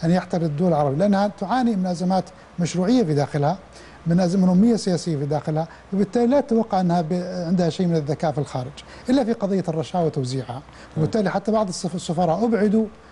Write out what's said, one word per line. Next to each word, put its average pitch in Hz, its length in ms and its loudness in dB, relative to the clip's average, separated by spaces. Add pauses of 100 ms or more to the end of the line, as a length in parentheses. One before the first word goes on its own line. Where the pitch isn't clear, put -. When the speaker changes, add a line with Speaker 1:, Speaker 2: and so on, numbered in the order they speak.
Speaker 1:
أن 165 80 2
يحتل 180 320 0
الدول 160 240 0
العربية، 147 300 2
لأنها 202 420 2
تعاني 233 360 0
من 185 100 -2
أزمات 180 380 0 (360)
مشروعية 185 440 2
في 156 100 0
داخلها، 143 440 0 (500)
من 170 120 2
أزم-، 185 200 2
من 185 100 4
أمية 208 260 4
سياسية 170 420 -2
في 143 80 -4
داخلها، 156 420 -2 (260)
وبالتالي 208 340 0
لا 277 140 4
تتوقع 220 400 0
أنها 175 200 2
ب-، 180 460 -4
عندها 180 220 2
شيء 180 180 0
من 170 80 2
الذكاء 151 360 -2
في 120 60 -8
الخارج، 131 340 -6 (380)
إلا 269 140 4
في 220 100 -2
قضية 190 340 -2
الرشاوى 165 380 -2
وتوزيعها. 131 500 -4
Speaker 2:
مم. 131 60 -12 (360)
Speaker 1:
وبالتالي 185 340 0
حتى 202 200 -2
بعض 214 160 2
السف-، 180 280 -6
السفراء 175 500 0
أبعدوا 214 400 2 (260)